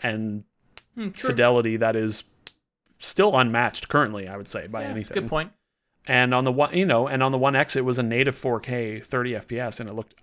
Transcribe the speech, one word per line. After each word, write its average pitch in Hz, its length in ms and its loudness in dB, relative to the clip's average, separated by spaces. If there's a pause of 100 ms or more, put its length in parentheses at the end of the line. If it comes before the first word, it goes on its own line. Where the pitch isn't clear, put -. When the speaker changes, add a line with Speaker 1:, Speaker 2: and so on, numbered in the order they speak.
Speaker 1:
and 110 420 -4 (520)
Speaker 2:
Hmm, 214 140 -6
true. - 200 -4
Speaker 1:
fidelity 120 460 4
that 113 200 2
is 110 280 -2 (720)
still 190 380 2
unmatched 120 520 2
currently, 107 400 0
I 98 80 -12
would 101 120 -12
say, 87 180 -8
by 107 160 -8
Speaker 2:
Yeah, 107 60 -8
Speaker 1:
anything. 110 340 -8
Speaker 2:
good 117 60 -6
point. 156 240 -4 (540)
Speaker 1:
And 127 280 4
on 127 100 4
the 135 80 4
one, 143 240 0
you 185 80 4
know, 127 220 4
and 135 160 0
on 135 100 4
the 135 60 0
One 135 160 2
X, 143 220 2
it 131 80 0
was 127 140 0
a 127 40 0
native 123 320 2
four 123 240 -2
K 113 420 -6
thirty 123 360 -4
F 101 100 -10
P 120 140 -6
S, 117 180 -6
and 113 100 -10
it 101 60 -10
looked 113 280 -10